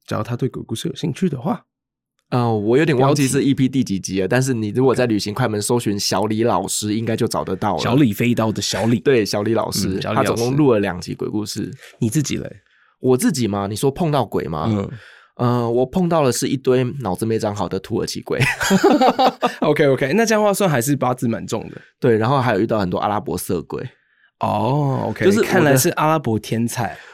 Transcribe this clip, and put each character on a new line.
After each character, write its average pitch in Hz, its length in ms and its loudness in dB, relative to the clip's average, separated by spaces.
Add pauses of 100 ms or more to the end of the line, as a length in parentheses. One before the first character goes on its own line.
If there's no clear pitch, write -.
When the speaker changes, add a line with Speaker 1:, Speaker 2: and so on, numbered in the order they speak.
Speaker 1:
只 - 80 -6
要 104 80 -2
他 120 140 -6
对 131 100 -2
鬼 - 180 -6
故 120 100 -8
事 139 140 -6
有 - 60 -8
兴 - 160 -6
趣 185 160 -2
的 143 140 -2
话。 180 240 -4 (640)
Speaker 2:
呃， 120 260 0
我 107 220 2
有 156 80 4
点 165 140 2
忘 139 160 4
记 143 120 2
是 127 160 0
E 135 120 2
P 131 120 2
Speaker 1:
标 131 60 0
题。 135 100 0
Speaker 2:
第 - 20 2
几 95 140 -2
集 95 220 -4
了， 95 80 0
但 127 140 2
是 131 100 0
你 110 160 -2
如 120 160 0
果 123 100 4
在 123 120 2
旅 110 120 2
行 104 140 -6
快 120 160 -2
门 104 140 -2
搜 120 180 0
寻 101 180 -2
小 98 280 0
李 110 160 0
老 98 260 0
师， 104 260 -2
应 113 80 -2
该 113 140 -2
就 113 100 0
找 78 160 -2
得 92 140 -4
到 98 200 -2
了。 67 60 -2
Speaker 1:
小 113 120 0
李 135 180 4
飞 120 220 0
刀 110 180 0
的 - 80 -4
小 - 240 -2
李。 117 160 2
Speaker 2:
对， 120 240 4
小 104 180 -2
李 113 120 0
老 107 160 -2
师， 98 180 -2
Speaker 1:
嗯， 95 140 -4
小 98 80 -6
李 110 60 -2
老 139 60 2
师。 101 60 0
Speaker 2:
他 - 60 0
总 - 20 -4
共 120 180 0
录 139 200 2
了 104 60 2
两 90 200 -4
集 98 140 -10
鬼 - 120 -8
故 104 200 -4
事。 - 280 -8 (260)
Speaker 1:
你 113 100 0
自 147 120 0
己 - 140 -4
嘞？ - 200 -10 (440)
Speaker 2:
我 127 160 4
自 202 160 2
己 123 160 0
吗？ 101 220 -2
你 110 40 -6
说 139 160 0
碰 151 220 -2
到 139 100 2
鬼 95 240 -4
吗？ 80 220 -2
Speaker 1:
嗯。 101 220 -2 (460)
Speaker 2:
呃， 120 340 0
我 123 140 2
碰 180 240 -2
到 165 160 2
的 123 80 4
是 - 160 -2
一 - 80 -2
堆 131 260 2 (180)
脑 95 140 -2
子 113 120 -2
没 113 120 0
长 104 160 -2
好 98 140 -4
的 95 100 -4
土 107 180 -6
耳 92 100 -2
其 - 160 -6
鬼。 - 180 -2 (640)
Speaker 1:
<laughs> 254 560 2
OK，OK， 147 540 2
那 226 100 4
这 220 100 0
样 214 60 2
的 214 80 4
话 202 60 2
算 190 140 2
还 139 120 2
是 135 160 0
八 127 160 0
字 123 160 -2
蛮 95 180 -6
重 110 220 -4
的。 - 100 -16 (220)
Speaker 2:
对， 120 160 4
然 110 100 2
后 139 140 2
还 117 140 2
有 95 60 2
遇 113 60 2
到 110 120 0
很 95 100 0
多 90 80 -2
阿 - 100 -2
拉 104 140 0
伯 - 160 -4
色 87 280 -4
鬼。 65 220 -8 (540)
Speaker 1:
哦， 117 720 0
OK， 110 160 0
Speaker 2:
就 190 40 6
是 214 100 4
我 - 40 2
的 - 60 -4
Speaker 1:
看 185 120 2
来 147 140 4
是 147 140 2
阿 156 160 0
拉 160 120 2
伯 113 200 0
天 117 280 -2
才。 110 300 -4 (180)